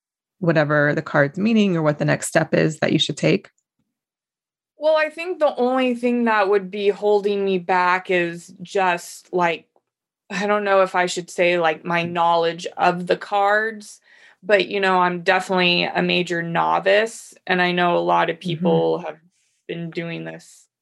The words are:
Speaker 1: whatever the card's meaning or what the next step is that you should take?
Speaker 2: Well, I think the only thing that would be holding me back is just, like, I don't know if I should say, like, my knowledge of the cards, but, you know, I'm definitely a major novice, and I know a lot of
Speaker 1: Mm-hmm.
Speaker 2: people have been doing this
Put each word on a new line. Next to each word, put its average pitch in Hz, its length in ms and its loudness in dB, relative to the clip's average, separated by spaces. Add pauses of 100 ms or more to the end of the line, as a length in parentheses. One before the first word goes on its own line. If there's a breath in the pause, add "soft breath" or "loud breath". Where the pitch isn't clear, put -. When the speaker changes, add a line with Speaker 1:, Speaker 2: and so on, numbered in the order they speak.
(400)
Speaker 1:
whatever 151 540 2
the 147 80 -4
card's 143 360 0
meaning 202 380 2
or 160 60 -2
what 147 160 0
the 160 60 -2
next 147 240 0
step 160 260 0
is 160 260 0
that - 120 0
you 165 60 4
should - 180 -4
take? 165 340 0 (1300)
Speaker 2:
Well, 311 180 2
I 311 120 0
think 330 300 -8
the 285 180 2
only 254 380 0
thing 240 300 0
that 214 240 2
would 196 220 0
be 202 180 -2
holding 202 560 2
me 190 140 0
back 180 520 0
is 170 500 -2
just, 180 720 -4
like, 170 360 0 (640)
I 196 160 -4
don't 208 180 0
know 196 180 4
if 185 120 -2
I 180 120 2
should 175 240 -8
say, 175 280 2
like, 160 260 0
my 170 180 -2
knowledge 170 640 0 (100)
of 175 300 -2
the 175 100 0
cards, 208 840 -2 (420 soft breath)
but, 190 260 2
you 202 120 -4
know, 190 200 2
I'm 180 220 0
definitely 180 640 2
a 175 180 -2
major 175 400 -2
novice, 170 920 0 (120)
and 180 160 0
I 175 100 0
know 175 240 0
a 170 40 0
lot 170 300 0
of 165 60 -8
Speaker 1:
Mm-hmm. - 100 -20
Speaker 2:
people 165 520 0
have 160 200 -12 (480)
been 170 240 -10
doing 165 340 -10
this - 440 -18 (140)